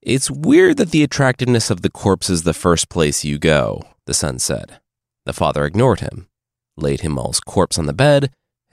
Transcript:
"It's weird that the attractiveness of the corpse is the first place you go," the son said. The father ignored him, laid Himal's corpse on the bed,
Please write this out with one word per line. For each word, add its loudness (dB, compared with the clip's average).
"It's -2
weird 4
that -2
the 4
attractiveness 0
of -2
the 0
corpse 0
is 0
the 2
first 0
place 0
you -4
go," 0
the -6
son -4
said. -6
The -8
father -2
ignored 0
him, -12
laid -2
Himal's -4
corpse -2
on -2
the -4
bed, 2